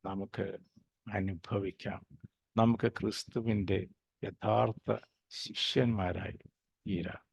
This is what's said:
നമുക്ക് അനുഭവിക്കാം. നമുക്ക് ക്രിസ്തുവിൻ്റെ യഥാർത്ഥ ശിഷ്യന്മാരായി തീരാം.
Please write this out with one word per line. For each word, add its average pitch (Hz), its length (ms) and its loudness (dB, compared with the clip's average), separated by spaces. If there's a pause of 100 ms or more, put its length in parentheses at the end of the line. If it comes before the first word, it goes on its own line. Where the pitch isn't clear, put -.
നമുക്ക് 98 520 -4 (560)
അനുഭവിക്കാം. 95 920 -4 (520)
നമുക്ക് 117 340 6
ക്രിസ്തുവിൻ്റെ 104 960 0 (360)
യഥാർത്ഥ 110 760 2 (320)
ശിഷ്യന്മാരായി 95 1080 0 (500)
തീരാം. 90 340 -4 (120)